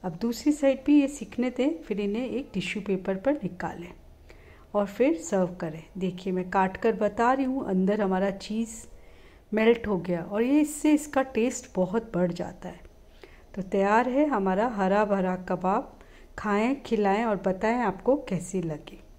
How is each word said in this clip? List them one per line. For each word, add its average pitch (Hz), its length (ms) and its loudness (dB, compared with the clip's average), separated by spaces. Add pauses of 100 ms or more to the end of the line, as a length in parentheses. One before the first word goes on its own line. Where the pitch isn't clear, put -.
अब 175 120 -6
दूसरी 233 360 0
साइड 269 340 2
भी 294 160 8
ये 277 60 2
सिकने - 420 -4
दें, 269 340 -2
फिर 202 160 -4
इन्हें 214 300 -2
एक 269 240 -6
टिश्यू 202 340 -4
पेपर 190 280 -2
पर 262 180 0
निकालें 175 600 -6 (800)
और 202 100 2
फिर 269 320 2
सर्व 185 380 0
करें। 160 280 -10 (140)
देखिए 185 360 -4
मैं 185 160 -2
काट 190 280 2
कर 226 160 2
बता 208 400 0
रही 269 120 0
हूँ, 262 200 -4
अंदर 190 360 2
हमारा 190 300 0
चीज़ 214 380 -6 (840)
मेल्ट 220 340 4
हो 208 100 0
गया 170 260 -2
और 202 200 0
ये, 277 180 4
इससे 302 320 2
इसका 294 280 2
टेस्ट 262 540 -2
बहुत 190 380 -2
बढ़ 180 180 2
जाता 185 380 -10
है। 180 120 -18 (760)
तो 196 60 -6
तैयार 208 480 2
है 277 160 4
हमारा 208 420 2
हरा 202 380 2
भरा 190 300 0
कबाब। 185 640 -2 (380)
खाएं, 220 440 0
खिलाएं 208 440 2
और 220 100 0
बताएं 196 440 0
आपको 220 360 0
कैसी 185 460 -4
लगी। 156 380 -8 (200)